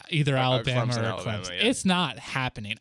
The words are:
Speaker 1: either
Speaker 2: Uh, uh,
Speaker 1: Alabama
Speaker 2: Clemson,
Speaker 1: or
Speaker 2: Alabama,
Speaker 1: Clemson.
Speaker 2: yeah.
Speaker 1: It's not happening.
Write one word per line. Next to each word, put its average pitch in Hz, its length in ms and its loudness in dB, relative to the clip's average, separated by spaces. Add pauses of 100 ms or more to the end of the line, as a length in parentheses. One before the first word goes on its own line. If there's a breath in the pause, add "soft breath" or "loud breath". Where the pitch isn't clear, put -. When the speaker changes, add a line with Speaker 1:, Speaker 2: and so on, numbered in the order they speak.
(100)
Speaker 1:
either 143 260 2
Speaker 2:
Uh, 127 40 2
uh, - 40 4
Speaker 1:
Alabama 123 480 2
Speaker 2:
Clemson, 117 100 0
Speaker 1:
or - 40 0
Speaker 2:
Alabama, 104 360 -4
Speaker 1:
Clemson. 90 140 -8
Speaker 2:
yeah. 208 120 2
Speaker 1:
It's - 160 0
not 175 340 2
happening. 113 640 -4